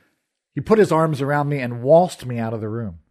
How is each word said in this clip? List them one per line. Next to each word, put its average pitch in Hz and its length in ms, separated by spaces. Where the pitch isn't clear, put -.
He 143 60
put 214 180
his 180 140
arms 156 300
around 143 260
me 143 120
and 120 220
waltzed 160 440
me 123 120
out 113 140
of 113 80
the 110 80
room. 107 300